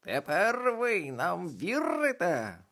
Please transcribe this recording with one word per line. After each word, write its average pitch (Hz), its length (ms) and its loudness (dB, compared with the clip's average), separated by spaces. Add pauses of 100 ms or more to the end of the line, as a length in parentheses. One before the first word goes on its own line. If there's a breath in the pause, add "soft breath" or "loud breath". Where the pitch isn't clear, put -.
Тепер 202 720 2
ви 226 400 0
нам 175 360 -2
вірите? 180 1080 0 (140)